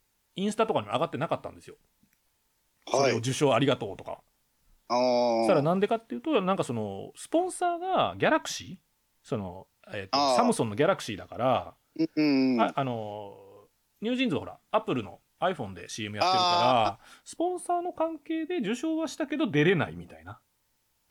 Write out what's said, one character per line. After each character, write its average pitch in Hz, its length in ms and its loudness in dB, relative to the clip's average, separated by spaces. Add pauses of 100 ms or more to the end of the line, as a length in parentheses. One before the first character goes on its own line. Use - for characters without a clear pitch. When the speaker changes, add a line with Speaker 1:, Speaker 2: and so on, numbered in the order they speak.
(360)
Speaker 1:
イ 190 100 -4
ン 214 60 0
ス - 40 -8
タ 226 120 2
と 220 60 2
か 131 80 2
に 104 60 -6
上 113 120 0
が 160 80 0
っ - 20 -20
て 143 80 -6
な 156 100 -2
か 139 80 -4
っ - 60 -6
た 87 80 -12
ん 87 60 -16
で 87 60 -20
す - 60 -20
よ。 90 80 -20 (1120)
Speaker 2:
は 127 140 2
い。 - 20 6
Speaker 1:
そ 139 60 6
れ 120 60 4
を 117 40 2
受 120 160 -2
賞 135 200 4
あ 113 60 4
り 143 60 4
が 127 100 2
と 107 160 -6
う 90 60 -12
と - 60 -16
か。 - 180 -12 (680)
Speaker 2:
あ 117 80 0
ー。 123 460 4
Speaker 1:
そ - 40 2
し - 20 4
た 190 80 6
ら 147 60 6
な 160 140 2
ん 196 40 0
で 202 80 2
か 233 80 0
っ 220 100 -6
て - 100 -10
い 240 40 -8
う - 20 -10
と、 285 200 2
な 185 120 0
ん 190 40 0
か 170 60 0
そ 131 100 -6
の、 104 420 -6
ス - 120 -16
ポ 330 160 2
ン 370 80 -4
サ 349 240 -2
ー 339 40 -6
が 220 380 0
ギ 135 100 2
ャ - 20 4
ラ 311 100 2
ク - 100 -8
シ - 140 -8
ー？ 151 140 -14 (500)
そ 117 100 -2
の、 95 300 -10 (240)
え 101 120 -6
ー 98 60 -14
と、 135 80 0
Speaker 2:
あ 139 160 4
ー。 - 40 4
Speaker 1:
サ 240 60 6
ム 240 100 4
ソ 139 100 0
ン 113 60 -2
の 101 60 -6
ギ 127 100 2
ャ - 20 6
ラ 185 80 4
ク - 80 -8
シ 107 120 -6
ー - 20 -8
だ - 100 -16
か 87 100 -12
ら、 104 380 0 (220)
Speaker 2:
う 160 60 0
ん 160 120 0
う 156 60 2
ん 135 320 4
う - 20 2
ん。 120 60 4
Speaker 1:
あ、 117 140 2
あ 139 80 0
の、 107 520 -6 (680)
ニ 220 100 -2
ュ - 20 0
ー - 20 0
ジ 254 80 0
ー 254 40 2
ン - 20 -2
ズ 151 60 0
は 101 60 -2
ほ 92 40 -10
ら、 87 140 -12 (120)
ア 208 60 2
ッ 214 40 2
プ 202 140 -2
ル 117 80 -2
の - 160 -16 (220)
iPhone 147 320 -2
で 90 160 -14
シ - 140 -8
ー - 20 -6
エ 104 40 -6
ム 104 80 -8
や 104 60 0
っ - 20 4
て 180 60 2
る 185 60 2
か 180 60 2
ら、 131 440 4
Speaker 2:
あ 101 60 0
ー。 - 40 -18 (280)
Speaker 1:
ス - 100 -18
ポ 359 180 -2
ン 359 60 -8
サ 349 200 -2
ー - 20 -2
の 349 100 -6
関 330 280 -4
係 320 260 -6
で 359 140 -4
受 220 160 -2
賞 320 220 -2
は 320 120 -4
し - 80 -12
た 311 100 -4
け 302 80 -6
ど 269 160 0
出 147 140 4
れ 190 100 4
な 131 140 0
い 78 60 -12
み 87 120 -14
た - 100 -20
い - 60 -20
な。 95 160 -16 (720)